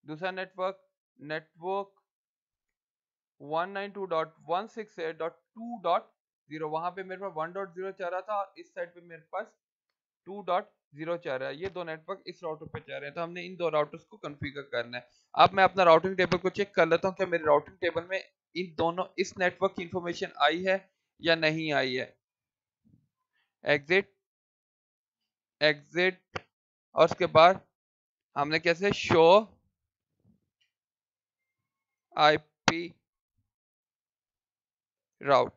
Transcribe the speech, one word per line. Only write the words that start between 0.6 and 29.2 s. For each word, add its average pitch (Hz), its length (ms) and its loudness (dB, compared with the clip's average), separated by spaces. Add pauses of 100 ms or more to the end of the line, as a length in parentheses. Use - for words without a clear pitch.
नेटवर्क 165 720 -8 (1500)
वन 160 300 -6
नाइन 196 200 -10
टू 196 160 -10
डॉट 160 280 -4 (140)
वन 185 180 -2
सिक्स 220 320 -16
एट 160 200 -8
डॉट 165 140 -6 (220)
टू 233 280 -12
डॉट 175 280 -2 (400)
ज़ीरो। 156 180 -8
वहाँ 160 220 -6
पे 190 120 -14
मेरे 185 180 -12
पास 196 160 -10
वन 160 160 -8
डॉट 185 220 -10
ज़ीरो 190 180 -10
चल 190 120 -10
रहा 180 160 -6
था 214 140 -8
और 202 240 -6
इस - 160 -20
side 175 200 -12
पे 175 60 -20
मेरे 165 220 -20 (100)
पास 208 140 -8 (800)
टू 202 160 -14
डॉट 185 280 -4 (240)
ज़ीरो 160 220 -6
चल 165 160 -8
रहा 131 160 -6
है। 139 80 -10
ये 180 140 -10
दो 175 140 -10
network 160 420 -12
इस - 180 -16
router 156 220 -8
पे 156 140 -14
चल 143 120 -16
रहे 139 120 -10
हैं, 143 100 -12
तो 170 60 -8
हमने 175 220 -8
इन 180 140 -14
दो 170 120 -2
routers 151 360 -2
को - 120 -20
कॉन्फ़िगर 143 460 -10
करना 120 360 -6
है। - 100 -16 (260)
अब 180 180 8
मैं 190 120 6
अपना 185 200 4
routing 170 320 6
table 180 220 2
को 185 120 -2
check 202 240 -4
कर 170 120 6
लेता 170 220 2
हूँ, 185 80 -6
क्या 190 100 -2
मेरे 170 180 -2
routing 151 340 2
table 165 320 -4
में 190 80 -4 (380)
इन 175 220 -6
दोनों, 170 260 0 (140)
इस - 200 -4
network 180 380 0
की 196 60 -8
इन्फॉर्मेशन 170 500 -8 (100)
आई 165 220 2
है 190 120 0 (440)
या 165 140 2
नहीं 160 380 0
आई 131 220 0
है। - 220 -8 (1500)
Exit, 147 500 0 (1500)
Exit, 151 800 -2 (540)
और 156 100 6
उसके - 220 0
बाद 165 340 6 (760)
हमने 151 220 -2
कैसे 170 340 2
शो 165 340 4 (3000)